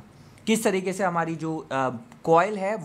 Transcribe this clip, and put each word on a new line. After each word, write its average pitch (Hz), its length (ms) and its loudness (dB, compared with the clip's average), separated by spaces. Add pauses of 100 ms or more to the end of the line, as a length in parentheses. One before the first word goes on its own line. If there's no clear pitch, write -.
(480)
किस 220 160 2
तरीके 190 300 0
से 196 100 -4
हमारी 170 320 -2
जो, 160 220 -4
अ, 131 320 -2 (340)
कॉइल 180 340 4
है 190 280 -2